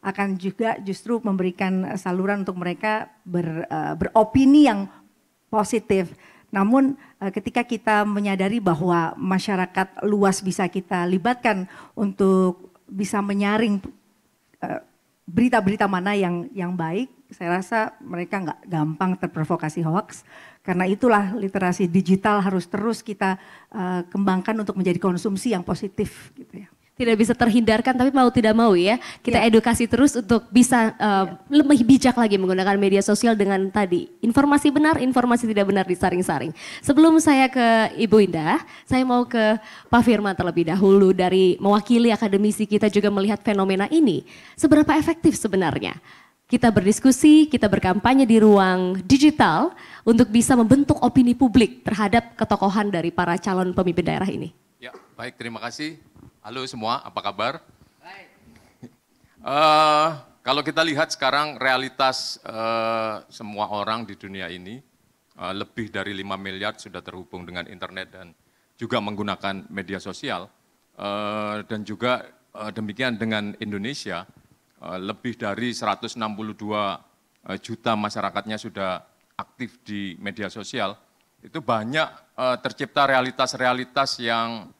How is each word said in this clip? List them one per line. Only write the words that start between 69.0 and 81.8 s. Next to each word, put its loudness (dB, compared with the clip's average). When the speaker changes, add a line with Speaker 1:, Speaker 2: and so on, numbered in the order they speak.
Speaker 4:
media -10
sosial. -12
Eh, -8
dan -10
juga, -6
eh, -14
demikian -6
dengan -6
Indonesia, -10
eh, -12
lebih -10
dari -6
seratus -8
enam -6
puluh -12
dua, -6
eh, -10
juta -4
masyarakatnya -6
sudah -8
aktif -14
di -12
media -10
sosial. -8
Itu -14
banyak, -6